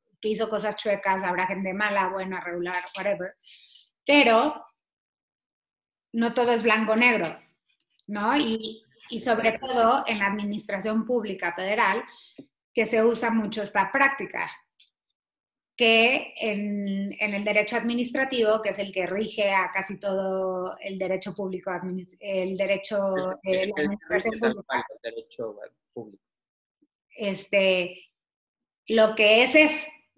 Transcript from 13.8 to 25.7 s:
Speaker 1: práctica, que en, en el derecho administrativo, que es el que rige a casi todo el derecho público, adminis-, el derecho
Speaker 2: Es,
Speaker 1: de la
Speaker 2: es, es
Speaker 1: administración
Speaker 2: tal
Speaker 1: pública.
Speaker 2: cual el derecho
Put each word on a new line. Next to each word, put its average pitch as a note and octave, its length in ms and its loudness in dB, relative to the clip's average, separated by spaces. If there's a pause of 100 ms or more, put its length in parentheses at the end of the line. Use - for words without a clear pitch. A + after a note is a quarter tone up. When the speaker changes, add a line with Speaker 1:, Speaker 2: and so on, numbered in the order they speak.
Speaker 1:
práctica, C#4 580 0 (1300)
que A3+ 600 4
en, G3+ 840 -4
en G#3 140 -2
el G#3 100 -4
derecho G#3 320 2
administrativo, A#3+ 840 0
que G#3 80 -2
es F#3+ 80 -4
el G3 160 -6
que F3+ 120 -2
rige G3+ 460 -2
a F#3 200 2
casi F#3+ 280 -6
todo F#3+ 800 -2
el G3 180 -8
derecho F#3 360 -4
público, F#3 360 -6
adminis-, F3+ 480 -8
el F#3+ 380 -4
derecho F#3+ 720 -2 (120)
Speaker 2:
Es, F#3+ 100 0
Speaker 1:
de F#3 60 2
la F#3 40 0
Speaker 2:
es, G3 60 -2
es G#3 40 -4 (120)
Speaker 1:
administración G#3 560 -2
Speaker 2:
tal A3+ 120 2
Speaker 1:
pública. - 140 -10
Speaker 2:
cual C3 220 -4
el - 260 -12
derecho A2+ 420 -10 (360)